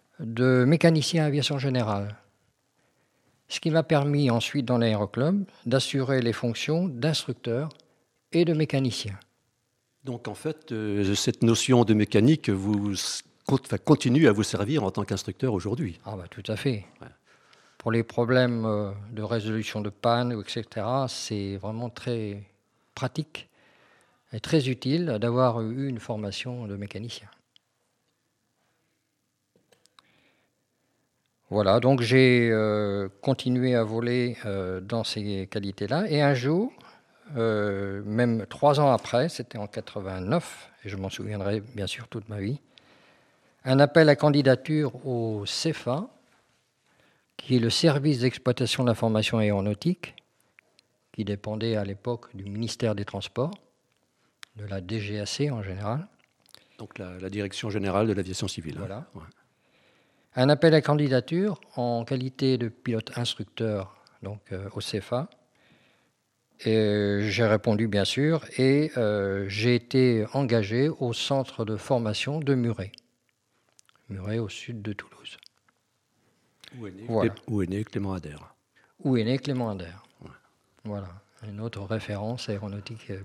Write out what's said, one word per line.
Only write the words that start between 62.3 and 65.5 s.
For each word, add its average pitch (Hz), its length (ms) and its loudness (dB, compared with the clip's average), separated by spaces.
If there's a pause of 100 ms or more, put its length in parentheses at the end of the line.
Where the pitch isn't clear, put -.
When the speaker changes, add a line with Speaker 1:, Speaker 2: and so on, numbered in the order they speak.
Speaker 1:
de 117 100 -2
pilote 110 500 -4
instructeur, 107 800 -6 (260)
donc, 101 180 -10 (120)
euh, 98 220 -10
au 104 60 -8
cefa. 120 480 -6 (1400)